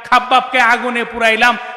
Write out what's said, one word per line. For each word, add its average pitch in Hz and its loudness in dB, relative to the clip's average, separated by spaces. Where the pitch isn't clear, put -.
খাব্বাবকে 247 0
আগুনে 233 0
পুড়াইলাম, 226 0